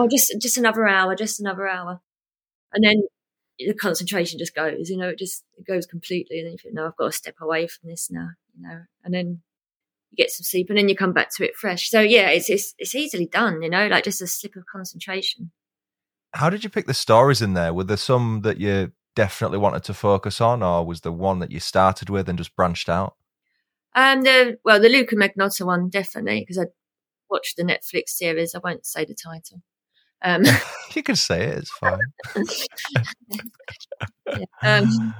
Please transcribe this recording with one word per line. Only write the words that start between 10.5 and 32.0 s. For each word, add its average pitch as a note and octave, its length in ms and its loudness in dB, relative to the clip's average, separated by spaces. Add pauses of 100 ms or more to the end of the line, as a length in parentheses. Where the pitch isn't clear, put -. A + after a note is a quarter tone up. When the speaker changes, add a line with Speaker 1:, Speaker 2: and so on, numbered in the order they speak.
Speaker 1:
and G#3 80 0
then G3+ 120 4
you F#3+ 60 2
come F#3+ 160 0
back - 260 0
to D#3 60 -2
it - 120 -2
fresh. F3+ 340 -6
So A3 120 6
yeah, G#3 280 6
it's, E3+ 220 2
it's, - 260 -2
it's - 160 -8
easily B3 320 -4
done, F3 380 -2
you E3 80 -6
know, G3 160 2
like, F#3 160 2
just - 180 -4
a F3+ 60 -8
slip - 280 -8
of F#3 160 -18
concentration. F#3+ 800 -10 (800)
Speaker 2:
How D3+ 180 2
did G#3 120 -6
you G#3+ 60 -8
pick G#3 160 -4
the C3+ 80 -2
stories A#2 480 6
in G2 140 0
there? E2+ 180 0
Were F#2 100 -2
there G2+ 140 0
some A#2 460 0
that G#2+ 160 0
you G2 320 0 (240)
definitely G2 420 0
wanted G2+ 280 0
to G#2 100 -8
focus G2+ 440 0
on, A#2 220 2
or F2 240 2
was E2+ 160 -8
there E2+ 100 -6
one F#2 280 -2
that E2+ 120 -6
you - 80 -10
started F#2+ 520 2
with F#2+ 180 -2
and F2+ 80 -2
just - 180 -10
branched F2 340 0
out? F#2 260 -2 (800)
Speaker 1:
Um, C4 260 4
the, B3+ 420 6
well, G#3+ 160 8
the A3 80 10
Luca B3 280 6
Magnotta G3 500 2
one, F3+ 240 0
definitely, G3 560 -4
'cause F3+ 140 -4
I - 60 0 (640)
watched - 300 -4
the E3+ 60 -2
Netflix - 460 -2
series. E3 460 -4
I F3+ 80 -10
won't E3+ 220 -8
say D#3+ 180 -6
the D3 120 -8
title. E3 480 -18 (580)
Um, F3+ 220 4 (240)
Speaker 2:
<laughs> - 280 -14
You D#4 80 -2
can A#3+ 120 0
say - 280 0
it, - 160 -4
it's - 120 -12
fine. - 280 -2 (360)